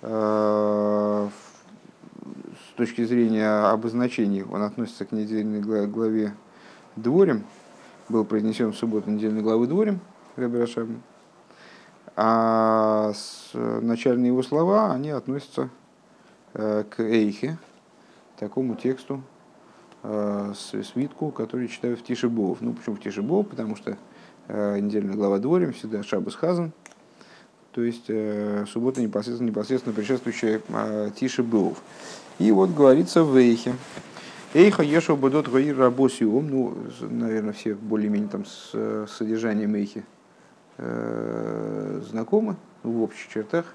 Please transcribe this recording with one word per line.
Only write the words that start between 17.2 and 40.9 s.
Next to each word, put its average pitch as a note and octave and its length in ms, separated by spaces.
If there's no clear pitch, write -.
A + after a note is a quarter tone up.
такому A#2 380
тексту, C3 460
э, G#2 520
с-, - 280
свитку, C#3 480
который A#2+ 360
читают A#2+ 320
в - 40
Тишебов. A#2 580
Ну, A#2+ 100
почему A#2 240
в - 40
Тишебов? A2+ 480
Потому G#2+ 280
что, G#2 220
э, G2+ 300
недельная G2+ 380
глава G2 220
Дворим C#3+ 360
всегда G#2+ 280
Шабас F#2+ 320
Хазан, E3+ 380
то A#2+ 100
есть, A#2 260
э, G#2 600
суббота B2+ 320
непосредственно, A2+ 500
непосредственно G#2+ 440
предшествующая, A2 680
э, G#2+ 440
Тиши B2+ 280
Б'Ов. A2 340
И - 100
вот F#3+ 200
говорится D3 520
в C#3 140
Эйхе. B2 380
«Эйха F3+ 280
ешо D#3 340
бодот C3+ 300
гоир C3+ 320
рабосиом». B2+ 720
Ну, C3 280
з-, A#2+ 80
наверное, A2 460
все G#2+ 220
более-менее G#2+ 540
там G2+ 160
с, - 280
э, A2 360
содержанием A2 680
Эйхи, G#2 280
э, A1+ 1300